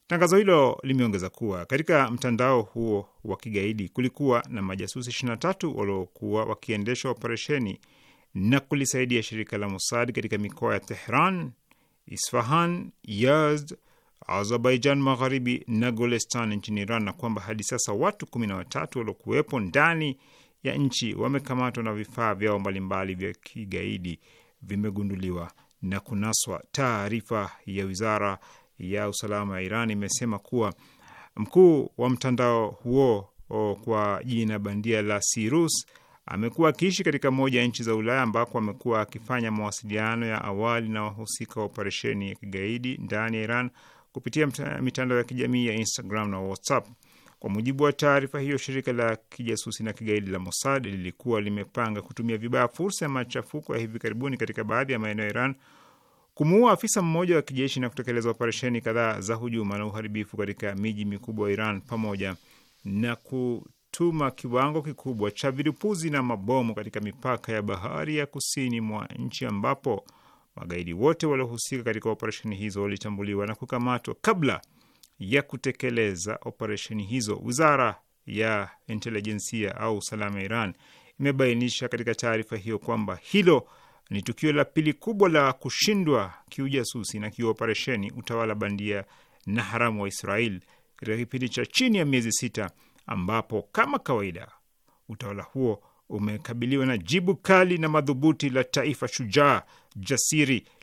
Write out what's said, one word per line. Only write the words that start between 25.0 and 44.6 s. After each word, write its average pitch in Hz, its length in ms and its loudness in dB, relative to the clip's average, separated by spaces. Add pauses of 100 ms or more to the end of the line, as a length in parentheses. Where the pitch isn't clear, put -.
na 95 180 -2
kunaswa. 107 600 -2 (100)
Taarifa 110 800 -2 (160)
ya 98 180 -4
Wizara 101 540 0 (400)
ya 101 300 -2
Usalama 104 480 -4
ya 92 60 -4
Iran 110 280 -2
imesema 104 480 -2
kuwa 110 360 0 (600)
mkuu 160 640 8
wa 123 120 2
mtandao 120 580 2
huo, 120 600 2 (220)
o, 107 240 0 (100)
kwa 104 400 0
jina 113 340 0
bandia 104 440 0
la 104 200 0
Sirus 143 640 2 (400)
amekuwa 117 440 2
akiishi 180 340 2
katika 143 260 2
moja 131 300 4
ya 120 60 4
nchi 120 160 -4
za 113 120 2
Ulaya 120 280 2
ambako 117 360 0
amekuwa 107 420 0
akifanya 113 500 -4
mawasiliano 107 760 -2
ya 110 180 -2
awali 113 440 0
na 110 140 -2
wahusika 107 580 -6
wa 107 60 0
operesheni 101 600 -4
ya 98 60 -8
kigaidi 104 680 -4
ndani 113 340 -2
ya 110 60 -2
Iran 120 280 -2 (420)
kupitia 147 340 0
mta-, 139 360 -4